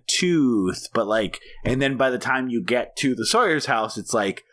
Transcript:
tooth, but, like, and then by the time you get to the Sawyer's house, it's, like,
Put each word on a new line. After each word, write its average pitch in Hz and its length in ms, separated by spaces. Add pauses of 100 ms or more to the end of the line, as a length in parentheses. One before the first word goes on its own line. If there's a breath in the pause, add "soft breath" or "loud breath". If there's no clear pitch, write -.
tooth, 127 880
but, 110 140
like, 107 320 (240 loud breath)
and 127 180
then 135 140
by 131 140
the 123 80
time 131 300
you 117 140
get 117 340
to 135 200
the 110 100
Sawyer's 190 400
house, 113 320
it's, 98 160
like, 101 380